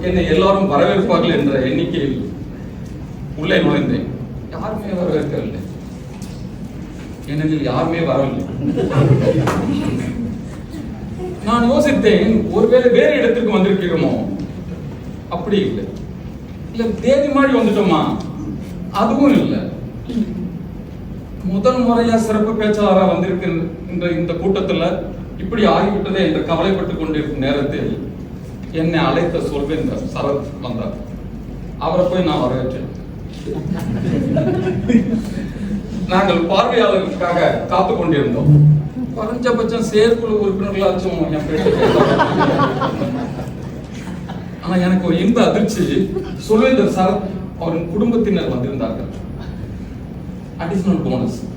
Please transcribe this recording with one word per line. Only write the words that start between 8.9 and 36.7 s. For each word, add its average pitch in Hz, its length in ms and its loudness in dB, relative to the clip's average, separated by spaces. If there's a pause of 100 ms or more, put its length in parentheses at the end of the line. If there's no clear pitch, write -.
நான் 233 260 2
யோசித்தேன், 226 600 4 (220)
ஒருவேளை 240 320 6 (100)
வேறு - 220 6
இடத்திற்கு 220 360 2
வந்திருக்கிறோமோ? 175 560 2 (1200)
அப்படி 202 240 0 (100)
இல்லை. - 160 -4 (880)
இல்ல, 226 120 -2 (200)
தேதி 285 320 4
மாறி 269 220 4
வந்துட்டோமா? 202 440 4 (1000)
அதுவும் 277 380 4
இல்லை. - 200 0 (1900)
முதல் 254 360 2
முறையா 233 280 4 (100)
சிறப்பு 214 360 2
பேச்சாளராக 196 500 4
வந்திருக்கின்ற 175 960 -2 (120)
இந்த 165 120 -2 (100)
கூட்டத்துல 175 460 2 (540)
இப்படி 220 200 0 (120)
ஆகிவிட்டதே 190 540 0
என்று - 120 0 (100)
கவலைப்பட்டுக் 170 520 0
கொண்டிருக்கும் 147 440 -2
நேரத்தில் 131 460 0 (880)
என்னை 165 260 2
அழைத்த 165 420 0
சொல்வேந்தர் 143 640 -2
சரத் 139 340 -2 (180)
வந்தார். 107 300 -6 (920)
அவரை 180 240 2
போய் 180 180 0
நான் 147 160 0
வரவேற்றேன். 127 460 -2 (3250)
நாங்கள் 180 400 2
பார்வையாளர்களுக்காக 185 960 2 (240)